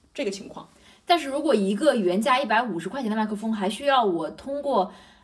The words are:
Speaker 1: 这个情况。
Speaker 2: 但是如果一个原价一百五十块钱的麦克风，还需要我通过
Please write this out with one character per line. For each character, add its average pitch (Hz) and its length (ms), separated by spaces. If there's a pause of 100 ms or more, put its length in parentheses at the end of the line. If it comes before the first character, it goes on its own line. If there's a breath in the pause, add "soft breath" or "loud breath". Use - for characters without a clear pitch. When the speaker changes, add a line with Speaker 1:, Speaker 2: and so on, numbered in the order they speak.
(160)
Speaker 1:
这 285 100
个 196 60
情 - 180
况。 - 180 (380 soft breath)
Speaker 2:
但 349 140
是 277 100
如 277 140
果 294 100
一 208 220
个 285 200
原 185 240
价 254 200
一 285 60
百 220 180
五 190 160
十 160 80
块 269 140
钱 226 80
的 214 60
麦 220 100
克 214 100
风， 220 180
还 202 160
需 277 160
要 269 180
我 165 260
通 277 320
过 240 300 (320 loud breath)